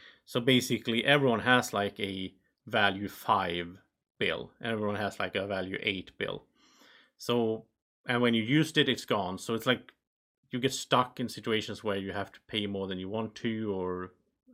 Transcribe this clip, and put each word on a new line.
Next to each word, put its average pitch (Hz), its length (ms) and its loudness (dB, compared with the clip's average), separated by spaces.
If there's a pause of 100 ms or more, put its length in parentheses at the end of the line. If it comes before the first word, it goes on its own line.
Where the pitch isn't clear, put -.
(240)
So - 160 -4
basically 120 640 2
everyone 135 360 4
has, 123 340 4
like, 101 260 -2
a 95 320 -4 (340)
value 101 420 2
five 90 680 -2 (420)
bill. 82 320 -2 (120)
Everyone 107 340 -2
has, 101 220 -4
like, 92 160 -2
a 98 120 0
value 95 360 -4
eight 95 360 -2
bill. - 260 -4 (720)
So, 113 480 0 (420)
and 127 140 2
when 120 140 4
you 113 80 4
used 143 340 2
it, 139 120 6
it's 117 180 0
gone. 95 320 0
So 117 160 -6
it's 110 120 -4
like 123 260 2 (580)
you 127 80 -4
get 127 160 0
stuck - 440 2
in 120 100 -4
situations 107 540 -4
where 101 140 0
you 98 160 -4
have 98 200 -4
to - 140 -20
pay 104 200 -2
more 98 200 -4
than 95 120 -4
you 95 100 -6
want 110 280 -6
to 110 360 -2
or 92 400 -4 (420)